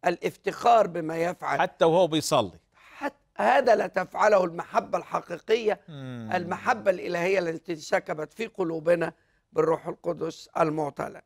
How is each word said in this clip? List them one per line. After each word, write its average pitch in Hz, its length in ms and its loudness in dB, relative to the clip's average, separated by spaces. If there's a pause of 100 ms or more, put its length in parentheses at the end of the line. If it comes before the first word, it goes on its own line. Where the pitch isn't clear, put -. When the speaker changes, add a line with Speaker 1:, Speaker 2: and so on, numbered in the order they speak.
Speaker 1:
الافتخار 185 800 2
بما 165 300 -6
يفعل. 160 420 -2
Speaker 2:
حتى 180 260 2
وهو 170 220 6
بيصلي. 143 520 0 (160)
Speaker 1:
حت-، - 380 -10 (240)
هذا 240 380 4
لا 196 120 -2
تفعله 190 560 2
المحبة 180 540 -4
الحقيقية، 180 840 -2 (100)
Speaker 2:
مم. 127 440 -12
Speaker 1:
المحبة 190 580 -2
الإلهية 180 480 0
التي 165 320 -6
انسكبت 156 640 -4
في 220 140 -8
قلوبنا 165 640 -2 (400)
بالروح 160 340 0
القدس 165 640 -8 (100)
المعطى 156 500 -2
لنا. 151 160 -18